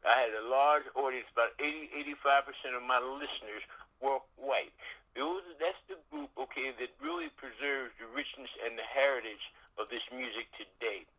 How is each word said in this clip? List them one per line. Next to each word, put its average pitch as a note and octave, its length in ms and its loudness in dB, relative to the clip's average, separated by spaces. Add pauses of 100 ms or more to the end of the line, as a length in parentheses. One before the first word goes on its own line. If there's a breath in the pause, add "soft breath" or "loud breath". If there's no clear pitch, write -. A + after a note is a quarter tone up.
I B2 160 8
had A#2 160 2
a A2 80 -4
large C#3+ 480 6
audience, C3 400 0
about A#2 240 4
eighty, D3+ 400 -2
eighty-five C#3 480 4
percent C3 320 -6
of B2 80 -8
my B2+ 160 4
listeners B2+ 600 -6 (360 loud breath)
were C3+ 240 2 (160)
white. C3 320 0 (480 loud breath)
Those, F3 240 -2 (160)
that's F3 320 -2
the F3+ 80 -10 (160)
group, C#3+ 240 -8
okay, C3+ 400 -4
that B2 240 -6
really E3 320 -4
preserves C3+ 640 -4
the A2+ 160 -12
richness - 360 -8 (120)
and A#2 160 -4
the A2 80 -6
heritage B2 560 2 (400 loud breath)
of G#2+ 80 -4
this A#2 120 -6 (120)
music A#2+ 400 -6
today. G2+ 480 -6 (160)